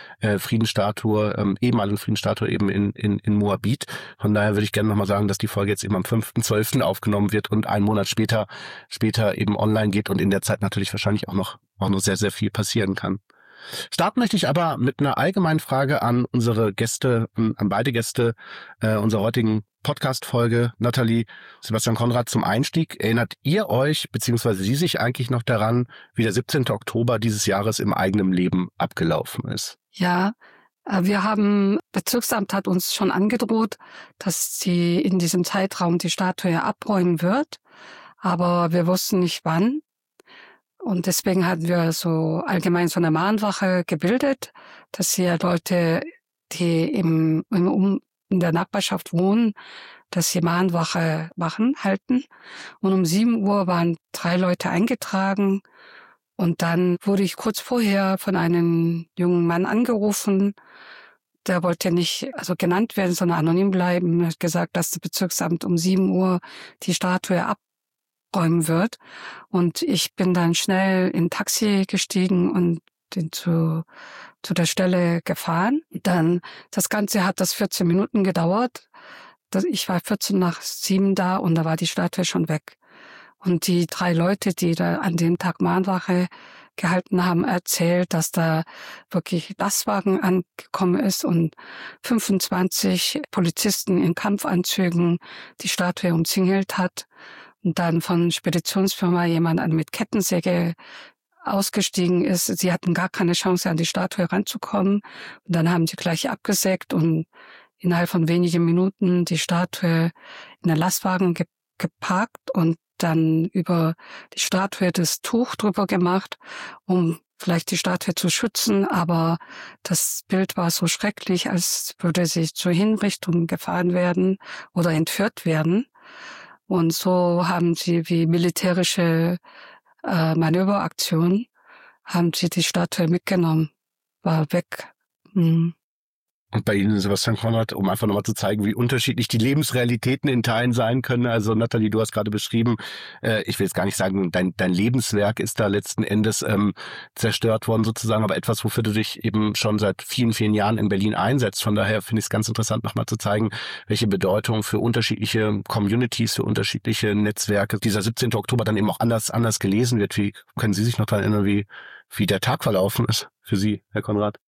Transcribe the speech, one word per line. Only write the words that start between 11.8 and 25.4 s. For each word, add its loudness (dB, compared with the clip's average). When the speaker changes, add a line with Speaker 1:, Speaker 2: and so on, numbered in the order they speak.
Speaker 1:
noch 0
sehr, 0
sehr 0
viel -2
passieren -2
kann. -4
Starten -2
möchte 2
ich 0
aber 0
mit 0
einer 0
allgemeinen 2
Frage 0
an 2
unsere 2
Gäste, 0
an, 0
an 0
beide 0
Gäste, 0
äh, 2
unserer 2
heutigen 0
Podcast-Folge. 0
Nathalie, 2
Sebastian 0
Konrad, 0
zum 0
Einstieg. -2
Erinnert 0
ihr 0
euch, 0
beziehungsweise 0
Sie 0
sich 0
eigentlich -2
noch 0